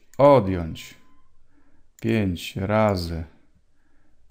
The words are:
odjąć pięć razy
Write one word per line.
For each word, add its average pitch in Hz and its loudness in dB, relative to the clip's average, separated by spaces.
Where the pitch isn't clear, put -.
odjąć 95 2
pięć 107 -4
razy 95 0